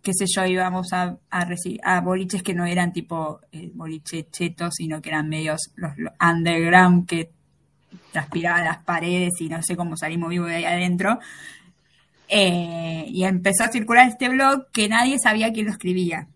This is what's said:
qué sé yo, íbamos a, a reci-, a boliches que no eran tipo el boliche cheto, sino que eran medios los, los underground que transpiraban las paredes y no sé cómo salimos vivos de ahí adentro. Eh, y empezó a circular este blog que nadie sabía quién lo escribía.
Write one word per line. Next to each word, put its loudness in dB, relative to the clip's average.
qué -4
sé 0
yo, 0
íbamos 0
a, -2
a 0
reci-, -6
a 2
boliches -2
que -2
no 0
eran 2
tipo -6
el -16
boliche -10
cheto, -6
sino -6
que -12
eran -2
medios -4
los, -8
los -8
underground 6
que -4
transpiraban 0
las -2
paredes 0
y -6
no -6
sé -2
cómo -6
salimos -4
vivos -2
de -4
ahí -4
adentro. 0
Eh, 0
y -2
empezó 2
a 0
circular 6
este -2
blog 2
que 0
nadie 2
sabía 2
quién -2
lo -4
escribía. -2